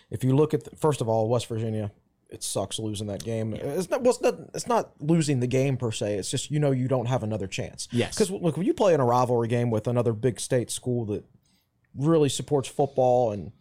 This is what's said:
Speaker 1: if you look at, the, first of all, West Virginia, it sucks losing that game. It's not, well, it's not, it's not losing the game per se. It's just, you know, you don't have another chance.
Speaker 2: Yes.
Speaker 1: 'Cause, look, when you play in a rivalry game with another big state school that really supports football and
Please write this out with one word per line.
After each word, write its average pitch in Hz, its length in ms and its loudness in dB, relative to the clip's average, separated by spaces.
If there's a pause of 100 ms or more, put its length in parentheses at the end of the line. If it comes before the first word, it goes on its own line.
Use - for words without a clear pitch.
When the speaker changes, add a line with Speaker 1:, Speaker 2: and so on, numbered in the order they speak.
(100)
Speaker 1:
if - 120 -8
you 131 140 2
look 151 180 2
at, 147 80 -2
the, - 140 -20
first 151 240 0
of 117 80 -2
all, 113 200 2
West 120 200 0
Virginia, 110 420 -4 (400)
it - 140 -12
sucks - 340 -6
losing 107 300 -6
that 101 160 -8
game. 110 300 -4
It's 165 360 -6
not, 254 120 -2
well, 247 100 4
it's - 100 -2
not, 226 120 2 (200)
it's - 140 -8
not - 320 0
losing 151 400 2
the 123 60 0
game 131 320 2
per 120 120 -2
se. 104 280 -2
It's 92 120 -6
just, - 200 -6
you 147 100 0
know, 143 100 2
you 127 180 0
don't 123 180 0
have 123 160 0
another 107 240 -4
chance. - 440 -8
Speaker 2:
Yes. 117 260 0
Speaker 1:
'Cause, 190 140 2
look, 175 260 -2
when 175 100 -2
you 339 80 2
play 202 200 4
in 143 60 4
a 131 40 4
rivalry 120 440 4
game 120 220 2
with 107 180 0
another 120 240 2
big 113 280 -2
state 123 300 -2
school 120 360 -4
that 101 180 -4 (720)
really 151 320 4
supports 139 400 -2
football 127 640 2
and 101 180 -8 (100)